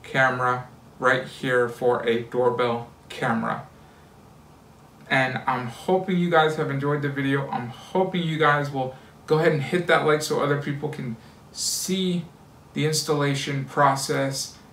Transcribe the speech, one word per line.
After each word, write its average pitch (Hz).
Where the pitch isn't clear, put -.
camera 127
right 131
here 123
for 120
a 117
doorbell 123
camera. 113
And 131
I'm 127
hoping 185
you 175
guys 156
have 143
enjoyed 143
the 143
video. 139
I'm 120
hoping 185
you 160
guys 147
will 131
go 156
ahead 160
and 139
hit 175
that 143
like 151
so 143
other 143
people 147
can 117
see 185
the 143
installation 143
process 139